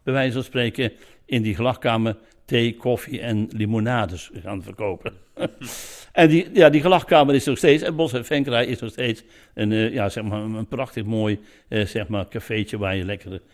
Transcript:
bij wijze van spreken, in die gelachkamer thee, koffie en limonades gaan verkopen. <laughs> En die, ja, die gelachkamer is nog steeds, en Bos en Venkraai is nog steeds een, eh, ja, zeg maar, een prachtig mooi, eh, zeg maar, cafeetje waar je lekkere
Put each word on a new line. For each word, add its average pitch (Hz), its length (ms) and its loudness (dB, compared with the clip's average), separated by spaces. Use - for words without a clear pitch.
bij 131 100 -2
wijze 131 200 0
van 127 100 -2
spreken, 120 480 -2
in 120 160 0
die 107 140 0
gelachkamer 113 640 0
thee, 117 300 0
koffie 123 460 -4
en 110 300 -2
limonades 107 800 -2
gaan 95 300 -12
verkopen. 101 500 -8
<laughs> - 180 -6
En 165 180 8
die, 165 240 2
ja, 160 160 10
die 147 120 4
gelachkamer 156 540 6
is 127 100 2
nog 135 120 0
steeds, 151 260 4
en 160 120 -4
Bos 151 180 -2
en 120 120 -4
Venkraai 131 420 0
is 123 120 -4
nog 117 100 -10
steeds 120 340 -4
een, 107 180 -2
eh, 110 220 0
ja, 104 160 -2
zeg 110 140 -8
maar, 107 180 -6
een 110 260 -8
prachtig 123 360 -8
mooi, 107 360 0
eh, 107 180 0
zeg 101 220 -6
maar, 101 200 -4
cafeetje 110 500 -6
waar 98 180 -2
je 92 100 -4
lekkere 95 360 -10